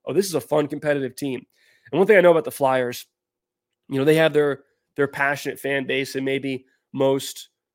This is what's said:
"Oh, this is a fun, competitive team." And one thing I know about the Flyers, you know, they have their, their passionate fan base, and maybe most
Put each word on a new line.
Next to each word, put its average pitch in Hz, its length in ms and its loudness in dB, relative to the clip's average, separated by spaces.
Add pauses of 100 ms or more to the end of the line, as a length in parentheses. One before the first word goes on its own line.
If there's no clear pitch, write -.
"Oh, - 80 -6
this 185 140 0
is 180 80 -6
a 143 60 -2
fun, 147 280 -2
competitive 143 480 -6
team." 131 280 -8 (460)
And 147 80 -4
one 190 80 2
thing 214 100 8
I 185 40 8
know 175 100 8
about 160 140 4
the - 80 -8
Flyers, 131 540 -2 (840)
you 135 100 -4
know, 131 60 0
they 156 100 6
have 160 180 4
their, 143 300 0 (320)
their 139 140 0
passionate 139 500 -4
fan 139 260 -4
base, 135 300 -4
and 135 100 -6
maybe 135 420 -6 (260)
most 135 560 -2 (260)